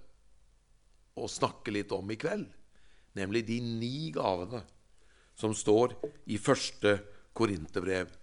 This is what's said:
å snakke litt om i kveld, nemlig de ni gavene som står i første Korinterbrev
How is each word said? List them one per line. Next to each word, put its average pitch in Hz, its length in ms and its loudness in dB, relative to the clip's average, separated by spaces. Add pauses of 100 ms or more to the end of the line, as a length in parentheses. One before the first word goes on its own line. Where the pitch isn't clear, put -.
(1160)
å 120 160 -6
snakke - 420 -2
litt 101 220 -2
om 95 160 -4
i 110 80 -6
kveld, 180 300 -2 (680)
nemlig 101 300 0
de 117 160 0
ni 123 500 -4
gavene 95 480 0 (800)
som 110 160 0
står 117 400 6 (340)
i 110 120 0
første 104 560 4 (380)
Korinterbrev 92 760 0 (120)